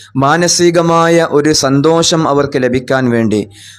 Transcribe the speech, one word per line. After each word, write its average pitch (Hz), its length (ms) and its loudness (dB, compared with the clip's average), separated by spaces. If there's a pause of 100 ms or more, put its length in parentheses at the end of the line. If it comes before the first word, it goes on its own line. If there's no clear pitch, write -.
(160)
മാനസികമായ 165 1160 0
ഒരു 147 220 0
സന്തോഷം 160 720 0
അവർക്ക് 139 360 -2
ലഭിക്കാൻ 131 460 -2
വേണ്ടി, 110 320 0 (380)